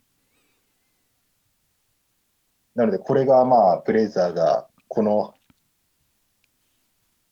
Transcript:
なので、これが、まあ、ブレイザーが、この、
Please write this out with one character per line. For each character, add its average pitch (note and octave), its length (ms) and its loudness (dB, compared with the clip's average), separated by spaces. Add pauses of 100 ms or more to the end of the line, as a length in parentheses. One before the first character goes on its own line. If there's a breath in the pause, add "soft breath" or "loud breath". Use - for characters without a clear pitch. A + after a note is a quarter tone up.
(2750)
な A#2 120 0
の G#2 60 0
で、 F#2+ 60 -4
こ - 160 -4
れ C3+ 100 2
が、 B2+ 200 4
ま A#2 280 4
あ、 E2 80 -2
ブ - 120 -6
レ A2 120 2
イ G2+ 40 -6
ザ F2+ 220 -2
ー E2 40 -12
が、 D2+ 340 -2 (200)
こ - 140 -4
の、 G#2 320 -2 (2000)